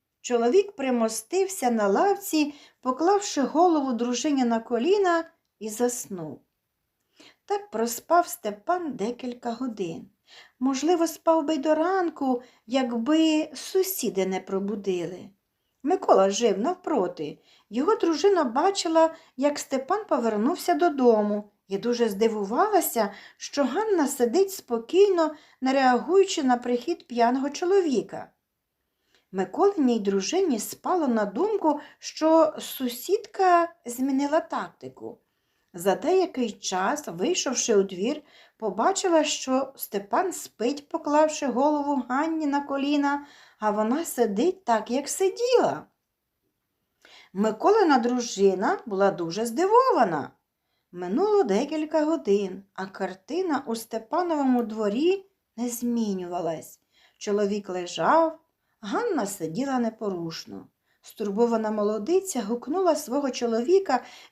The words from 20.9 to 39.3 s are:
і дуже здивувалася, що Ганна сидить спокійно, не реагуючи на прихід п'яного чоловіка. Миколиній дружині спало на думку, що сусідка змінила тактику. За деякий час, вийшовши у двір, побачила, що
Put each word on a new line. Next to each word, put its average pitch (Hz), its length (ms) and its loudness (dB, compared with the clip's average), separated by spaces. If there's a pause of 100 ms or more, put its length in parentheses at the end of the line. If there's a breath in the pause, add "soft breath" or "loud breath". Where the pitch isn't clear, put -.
і 196 100 -4
дуже 233 320 0
здивувалася, 226 1040 0 (240 loud breath)
що - 260 -2
Ганна 330 440 0
сидить 277 440 2
спокійно, 320 840 2 (260 loud breath)
не 262 120 0
реагуючи 277 680 4
на 247 140 4
прихід 247 500 -4
п'яного 247 420 2
чоловіка. 339 800 0 (1080)
Миколиній 254 640 2
дружині 208 600 0
спало 311 480 -2
на 220 180 0
думку, 311 540 0 (200 loud breath)
що 320 600 2
сусідка 339 1120 0 (120)
змінила 269 540 0
тактику. 170 800 -10 (560)
За 185 220 0
деякий 302 560 0
час, 202 560 -4
вийшовши 233 680 0
у 196 80 6
двір, 196 380 -4 (360 soft breath)
побачила, 302 680 0
що 269 520 -2